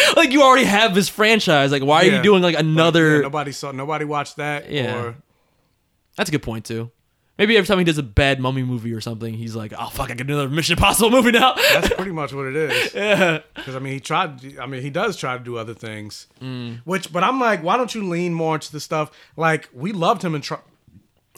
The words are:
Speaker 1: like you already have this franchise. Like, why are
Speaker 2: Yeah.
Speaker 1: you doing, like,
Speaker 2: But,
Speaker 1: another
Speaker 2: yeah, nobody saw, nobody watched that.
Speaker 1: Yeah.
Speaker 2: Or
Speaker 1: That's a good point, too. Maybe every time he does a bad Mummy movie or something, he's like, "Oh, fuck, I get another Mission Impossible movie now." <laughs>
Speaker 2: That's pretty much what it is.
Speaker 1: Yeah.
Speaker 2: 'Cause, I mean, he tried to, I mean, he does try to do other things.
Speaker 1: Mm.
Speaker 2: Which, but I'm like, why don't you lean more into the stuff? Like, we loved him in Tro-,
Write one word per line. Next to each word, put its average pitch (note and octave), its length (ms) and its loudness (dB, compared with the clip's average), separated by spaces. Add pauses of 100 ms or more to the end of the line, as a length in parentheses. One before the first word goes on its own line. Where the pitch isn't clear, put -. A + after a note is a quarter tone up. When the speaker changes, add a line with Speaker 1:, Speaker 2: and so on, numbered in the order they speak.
(160)
Speaker 1:
like D#4+ 160 4
you C#4+ 120 6
already C4 220 6
have G3+ 300 2
this G3 140 2
franchise. F#3 640 2
Like, C#3 100 0
why D3+ 200 6
are - 20 8
Speaker 2:
Yeah. G3 120 4
Speaker 1:
you - 60 0
doing, F#3+ 180 6
like, F3 140 4
Speaker 2:
But, D3+ 80 2
Speaker 1:
another D#3+ 540 4
Speaker 2:
yeah, D3 60 2
nobody C#3+ 280 -4
saw, C#3 220 -10
nobody D3 320 -6
watched D3 320 -6
that. D3 340 -6
Speaker 1:
Yeah. A#2+ 300 -2
Speaker 2:
Or A#2+ 140 -8 (1000)
Speaker 1:
That's F3+ 140 -4
a - 20 -6
good D3 120 -2
point, A2+ 220 -6
too. A#2 240 -8 (480)
Maybe G#3+ 200 4
every F#3+ 100 2
time G3 120 2
he F3+ 40 4
does E3 140 2
a D3 60 -2
bad C3+ 360 2
Mummy C3 240 -2
movie A#2+ 300 -4
or A2+ 80 -6
something, A2+ 320 -8
he's A2+ 240 -8
like, G#2+ 200 -12
"Oh, A#2 120 -8
fuck, - 200 -6
I B2 40 -8
get B2 160 -8
another C#3+ 180 -2
Mission D#3+ 300 0
Impossible G3+ 340 4
movie A#3+ 200 6
now." B3+ 220 4
<laughs> C5+ 200 2
Speaker 2:
That's - 200 2
pretty F#3+ 200 -6
much D3+ 180 -6
what C#3 140 -8
it C3 100 -6
is. - 380 -2
Speaker 1:
Yeah. F#3+ 460 2 (160)
Speaker 2:
'Cause, C3+ 200 -12
I C3 40 -8
mean, C3+ 120 -8
he C3+ 80 -8
tried D#3 400 -4
to, C3+ 200 -20
I B2+ 80 -12
mean, C3 140 -10
he C#3+ 80 -8
does F3+ 280 -4
try B2+ 200 -6
to B2 60 -14
do A#2+ 140 -10
other A2+ 160 -8
things. G#2+ 540 -14 (140)
Speaker 1:
Mm. B2 440 -10
Speaker 2:
Which, F#3 260 -6
but F3 140 0
I'm B3+ 160 0
like, G#3+ 200 0
why F3 140 0
don't B3 180 -2
you G#3 140 -6
lean F3 260 -2
more D#3+ 220 -2
into - 160 -8
the D3+ 80 -10
stuff? D3+ 320 -6 (240)
Like, D#3+ 380 0
we C#3 180 -8
loved F#3 320 0
him E3+ 100 -2
in D3+ 60 -4
Tro-, - 220 -10 (760)